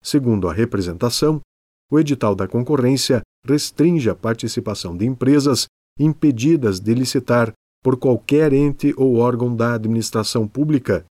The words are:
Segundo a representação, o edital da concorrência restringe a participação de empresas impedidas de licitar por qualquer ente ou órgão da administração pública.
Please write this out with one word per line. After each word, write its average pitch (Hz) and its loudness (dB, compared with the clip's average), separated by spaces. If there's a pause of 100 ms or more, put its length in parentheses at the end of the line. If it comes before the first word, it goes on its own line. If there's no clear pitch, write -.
Segundo 117 0
a 82 -2
representação, 113 -2 (500)
o 151 4
edital 123 0
da 95 -4
concorrência 127 0 (240)
restringe 147 0
a 90 -2
participação 110 -6
de 98 -2
empresas 135 2 (340)
impedidas 139 2
de 107 -2
licitar 120 0 (300)
por 127 0
qualquer 139 2
ente 143 0
ou 131 2
órgão 120 0
da 117 0
administração 110 -2
pública. 131 -2 (120)